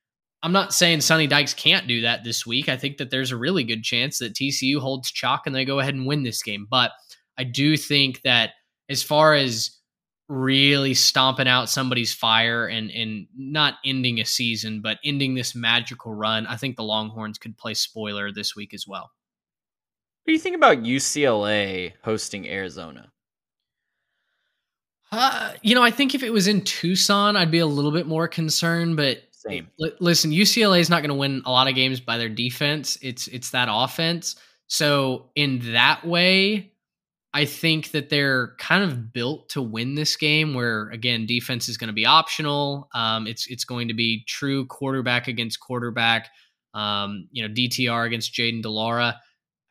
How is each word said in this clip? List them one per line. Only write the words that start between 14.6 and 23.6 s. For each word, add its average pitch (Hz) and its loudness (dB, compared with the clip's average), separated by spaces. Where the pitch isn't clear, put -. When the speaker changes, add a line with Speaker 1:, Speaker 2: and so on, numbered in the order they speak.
Speaker 1:
but 107 -4
ending 139 0
this 123 -6
magical 117 -2
run, 110 -2
I 113 -8
think 127 -6
the 113 -8
Longhorns 107 -6
could 110 -16
play 110 -10
spoiler 104 -6
this 101 -8
week 104 -14
as 101 -14
well. 98 -14
Speaker 2:
What 330 -2
do - 4
you 311 2
think 359 -4
about 180 6
U 131 0
C - 0
L 110 4
A 98 0
hosting 104 -4
Arizona? 87 -10